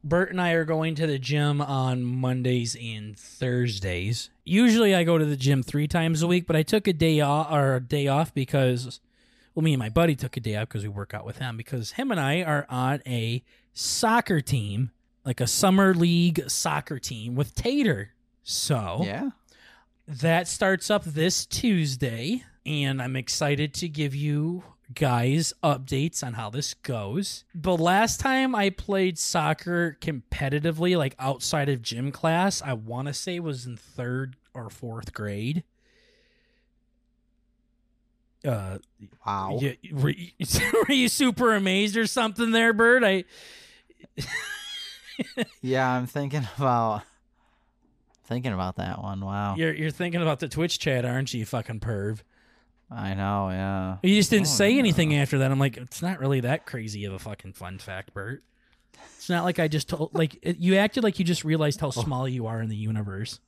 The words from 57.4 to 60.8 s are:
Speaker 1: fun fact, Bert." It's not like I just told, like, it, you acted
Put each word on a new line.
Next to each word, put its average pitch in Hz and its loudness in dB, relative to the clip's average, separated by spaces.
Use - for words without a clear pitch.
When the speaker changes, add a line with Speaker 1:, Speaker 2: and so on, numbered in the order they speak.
Speaker 1:
fun 92 -14
fact, 95 -12
Bert." 104 -10
It's - -14
not 170 2
like 175 0
I 160 2
just 151 -2
told, 156 -4
like, 160 0
it, 170 -2
you 185 4
acted 214 2